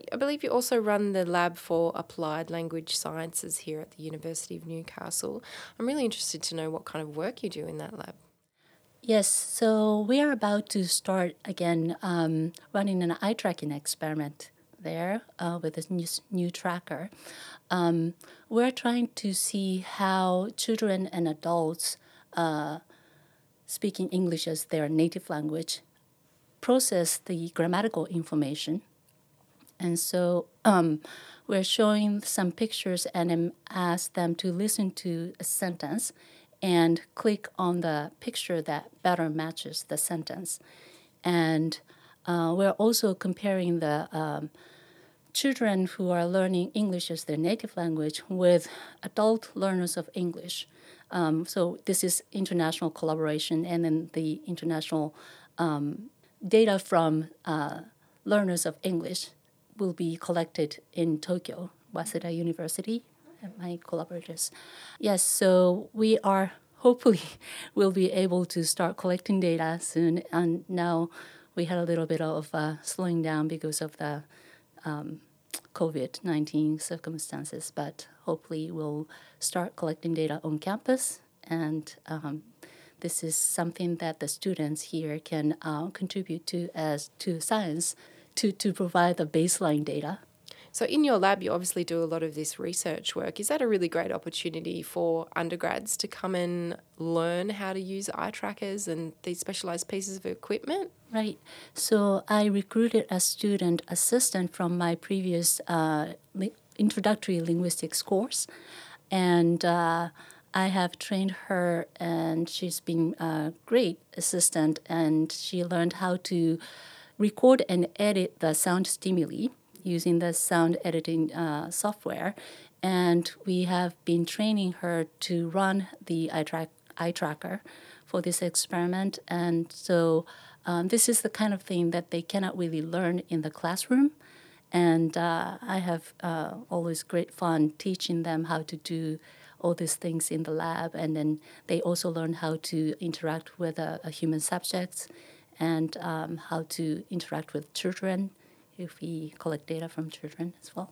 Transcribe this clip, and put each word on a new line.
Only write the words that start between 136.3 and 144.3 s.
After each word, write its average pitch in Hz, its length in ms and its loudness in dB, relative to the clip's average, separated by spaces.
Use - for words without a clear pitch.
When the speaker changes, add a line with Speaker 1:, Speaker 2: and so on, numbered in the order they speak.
Speaker 2:
always 170 340 -2
great 175 300 -2
fun 160 440 4
teaching 180 460 -2
them 165 220 0
how 160 180 -2
to 160 140 -10
do 160 400 -4
all 170 140 2
these 170 220 -2
things 165 340 -2
in 160 140 -2
the 160 80 -4
lab. 165 420 -2
And 156 220 -2
then 156 240 2
they 170 140 2
also 175 300 0
learn 165 220 -2
how 160 300 -2
to 156 360 0
interact 160 580 -4
with, 165 220 -4
uh, 160 240 -4
a 160 60 -8
human 160 320 0